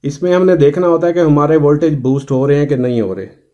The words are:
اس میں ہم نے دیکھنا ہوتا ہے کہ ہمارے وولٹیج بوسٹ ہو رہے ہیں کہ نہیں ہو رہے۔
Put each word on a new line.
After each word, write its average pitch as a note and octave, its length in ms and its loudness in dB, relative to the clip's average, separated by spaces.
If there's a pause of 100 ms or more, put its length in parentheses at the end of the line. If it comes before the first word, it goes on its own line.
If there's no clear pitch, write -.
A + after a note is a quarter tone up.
اس C#3+ 200 -6
میں F3+ 120 0
ہم F#3 120 2
نے F3+ 100 4
دیکھنا D3 300 2
ہوتا E3 200 0
ہے F3 60 0
کہ F3 60 -2
ہمارے D3+ 380 2
وولٹیج D3+ 380 2
بوسٹ C3+ 360 -4
ہو C3+ 180 -2
رہے C#3+ 60 2
ہیں C#3+ 120 0
کہ C#3+ 100 -2
نہیں B2 240 -2
ہو F#2+ 140 -4
رہے۔ F#2+ 120 -12 (280)